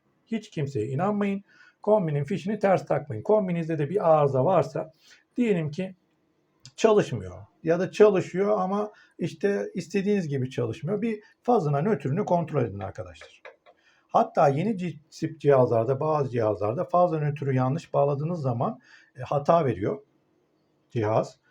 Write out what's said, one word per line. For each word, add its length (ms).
Hiç 240
kimseye 360
inanmayın. 580
Kombinin 420
fişini 340
ters 280
takmayın. 360
Kombinizde 560
de 120
bir 220
arıza 320
varsa 480
diyelim 340
ki 260
çalışmıyor 580
ya 160
da 120
çalışıyor 720
ama 320
işte 560
istediğiniz 540
gibi 220
çalışmıyor. 520
Bir 180
fazına 400
nötrünü 420
kontrol 400
edin 140
arkadaşlar. 640
Hatta 360
yeni 280
ci-, 220
tip 300
cihazlarda, 600
bazı 300
cihazlarda 540
fazla 340
nötrü 360
yanlış 400
bağladığınız 460
zaman, 400
e, 60
hata 420
veriyor 380
cihaz. 480